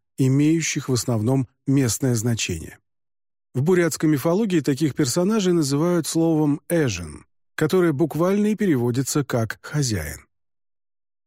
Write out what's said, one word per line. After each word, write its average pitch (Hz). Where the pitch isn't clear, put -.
имеющих 147
в -
основном 123
местное 135
значение. 107
В 127
бурятской 170
мифологии 170
таких 139
персонажей 180
называют 160
словом 156
«эжен», 92
которое 170
буквально 175
и 214
переводится 135
как 117
«хозяин». 98